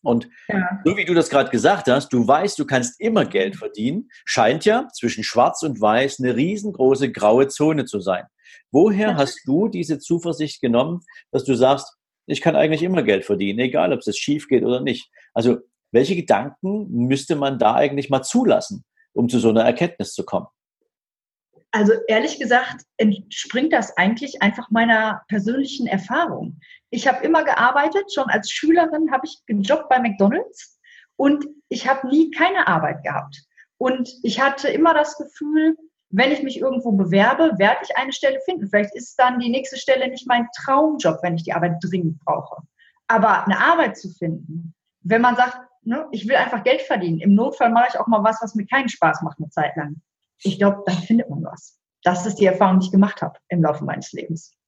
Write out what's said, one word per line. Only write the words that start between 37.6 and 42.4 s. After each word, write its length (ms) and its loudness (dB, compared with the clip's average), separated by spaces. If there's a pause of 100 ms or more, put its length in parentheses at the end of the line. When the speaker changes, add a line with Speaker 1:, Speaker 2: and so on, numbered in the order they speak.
Speaker 2:
ich 120 -6
eine 160 -4
Stelle 320 -2
finden. 240 -6
Vielleicht 280 0
ist 200 -16
dann 220 2
die 120 -4
nächste 260 -4
Stelle 320 0
nicht 180 -12
mein 300 0
Traumjob, 640 0
wenn 140 -2
ich 80 -6
die 80 -6
Arbeit 280 -2
dringend 440 -4
brauche. 380 -6 (440)